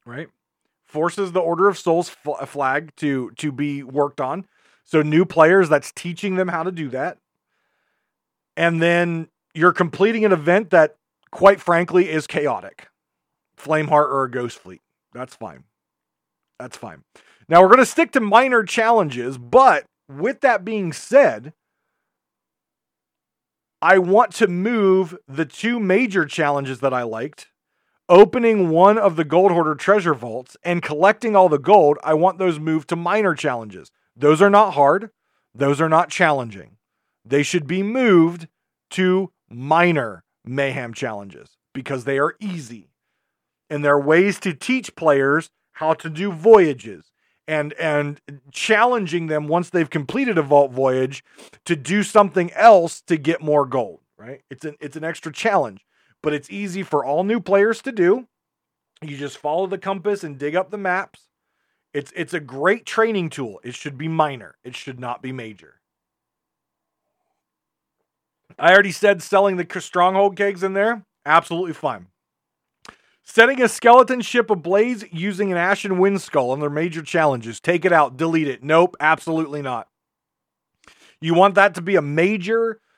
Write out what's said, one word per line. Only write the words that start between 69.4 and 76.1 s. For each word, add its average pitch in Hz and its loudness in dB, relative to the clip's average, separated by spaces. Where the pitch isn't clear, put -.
the 175 -6
k-, 175 -12
stronghold 190 0
kegs 196 -4
in 190 -4
there. 214 -2
Absolutely 165 0
fine. 110 -10
Setting 254 2
a 233 2
skeleton 247 4
ship 240 -2
ablaze 202 -2
using 185 -6
an 175 -2
ashen 190 -2
wind 196 0